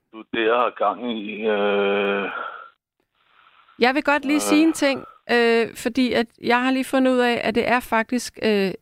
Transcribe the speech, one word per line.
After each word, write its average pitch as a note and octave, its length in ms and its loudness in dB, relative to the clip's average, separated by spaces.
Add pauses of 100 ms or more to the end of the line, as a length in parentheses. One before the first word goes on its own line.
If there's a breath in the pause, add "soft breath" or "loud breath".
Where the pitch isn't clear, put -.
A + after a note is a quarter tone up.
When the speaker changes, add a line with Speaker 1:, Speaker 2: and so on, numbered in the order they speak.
(120)
Speaker 1:
Du, A2 120 -14 (100)
det, A2+ 120 0
jeg A2+ 80 4
har A#2+ 160 2
gang A2 480 -2
i, G#2 280 -6
øh, G2+ 840 0 (1500 loud breath)
Speaker 2:
Jeg B3+ 160 2
vil D4 100 -2
godt C#4+ 200 0
lige C#4+ 120 0
Speaker 1:
øh. C#4+ 40 0
Speaker 2:
sige D4+ 220 2
en E4 100 4
ting, C#4 320 -2 (260)
øh, A#3 360 2 (100)
fordi B3 360 -2
at A#3 140 0 (160)
jeg A#3+ 200 2
har C4 80 0
lige C4 140 0
fundet C4 280 2
ud B3 60 2
af, A#3+ 260 2
at A3 100 -2
det A#3 140 0
er A#3+ 120 2
faktisk, - 600 -4
øh, G3+ 280 2 (120)